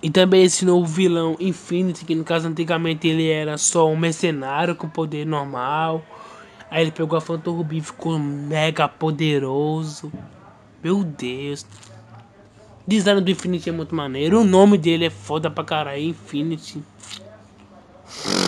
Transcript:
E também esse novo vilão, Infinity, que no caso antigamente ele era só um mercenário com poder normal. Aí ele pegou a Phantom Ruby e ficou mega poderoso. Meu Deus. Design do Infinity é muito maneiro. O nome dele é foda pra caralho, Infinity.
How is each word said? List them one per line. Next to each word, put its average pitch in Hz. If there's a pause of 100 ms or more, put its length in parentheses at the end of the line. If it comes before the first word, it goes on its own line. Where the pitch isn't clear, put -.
E 165
também 185
esse 185
novo 180
vilão, 165
Infinity, 175
que 165
no 160
caso 165
antigamente 165
ele 160
era 151
só 160
um 156
mercenário 160
com 165
poder 156
normal. 151 (640)
Aí 160
ele 156
pegou 160
a 160
Phantom 165
Ruby 160
e -
ficou 160
mega 147
poderoso. 151 (720)
Meu 190
Deus. 139 (1200)
Design 202
do 185
Infinity 175
é 170
muito 165
maneiro. 147
O 226
nome 196
dele 165
é 160
foda 156
pra 156
caralho, 147
Infinity. 156 (1600)